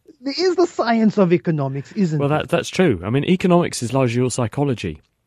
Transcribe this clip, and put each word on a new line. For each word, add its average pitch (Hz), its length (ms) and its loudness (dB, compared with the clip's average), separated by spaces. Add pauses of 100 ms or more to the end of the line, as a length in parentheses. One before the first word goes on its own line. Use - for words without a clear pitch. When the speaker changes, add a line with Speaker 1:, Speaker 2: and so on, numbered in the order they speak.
(200)
Speaker 1:
there 269 180 -8
is 349 200 0
the 339 100 4
science 226 500 0
of 180 140 4
economics, 143 640 -2
isn't 160 260 -2
Speaker 2:
Well, 143 80 0
Speaker 1:
there? 151 120 2
Speaker 2:
that, - 100 -6
that's 139 180 0
true. 127 380 0
I 104 40 -4
mean, 135 140 0
economics 175 580 0
is 117 120 -6
largely 123 260 0
your 127 100 0
psychology. 117 720 -4 (260)